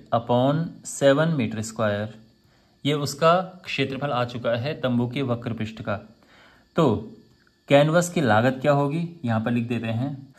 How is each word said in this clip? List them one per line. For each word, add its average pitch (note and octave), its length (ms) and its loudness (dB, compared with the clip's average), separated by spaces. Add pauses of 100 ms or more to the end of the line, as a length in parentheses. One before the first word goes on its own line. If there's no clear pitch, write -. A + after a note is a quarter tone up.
(140)
upon C3+ 500 2 (220)
सेवन C#3+ 440 4
मीटर A2 320 -2
स्क्वायर, G#2+ 520 -4 (720)
ये D3 120 0
उसका D#3 360 2 (320)
क्षेत्रफल C3+ 460 -4
आ B2 160 0
चुका A#2+ 300 -2
है C#3+ 240 -4
तंबू B2 280 0
के C#3+ 160 -4
वक्र A#2 280 -4
पृष्ठ A2 300 -8
का। G#2 140 -4 (800)
तो D#3+ 100 4 (800)
कैनवस D#3 420 6
की F3+ 120 -2
लागत B2 380 4
क्या D3 120 2
होगी, C#3+ 360 0 (160)
यहाँ A2+ 160 0
पर B2 100 -2
लिख A#2+ 180 -2
देते A2+ 200 -4
हैं। B2 220 -2 (280)